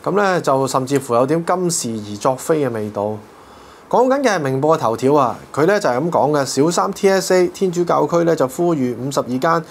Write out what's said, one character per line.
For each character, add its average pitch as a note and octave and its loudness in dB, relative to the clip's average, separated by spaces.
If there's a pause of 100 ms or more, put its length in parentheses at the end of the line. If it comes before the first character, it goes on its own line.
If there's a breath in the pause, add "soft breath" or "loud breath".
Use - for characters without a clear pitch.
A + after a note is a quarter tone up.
噉 D#3 -2
咧 F#3+ 2
就 C3+ 0
甚 C3 -2
至 C3+ 0
乎 A#2+ -2
有 B2 4
點 D#3+ 0
今 F3+ 0
是 B2 -4
而 G#2 -8
昨 C3 0
非 D3 0
嘅 A#2+ -4
味 G#2+ -6
道。 G#2+ -4 (760 loud breath)
講 A#3+ 2
緊 C4+ 0
嘅 A3 2
係 F3 -2
明 C3+ -2
報 D#3 4
嘅 - -2
頭 A#2 0
條 C3 2
啊， B2+ 2 (180)
佢 D3 2
咧 G3 2
就 E3+ 0
係 A#2+ 0
噉 D#3+ -2
講 C3+ 2
嘅， C#3+ 0
《小 C3+ 0
三 F#3+ 0
T F#3+ 0
S F#3+ 2
A》 F3+ 4
天 F#3 -2
主 F3 -2
教 D3+ 0
區 E3+ 0
咧 E3 2
就 C#3+ 0
呼 F3 0
籲 B2 -2
五 C3 -6
十 D3 0
二 C3 -2
間 E3 0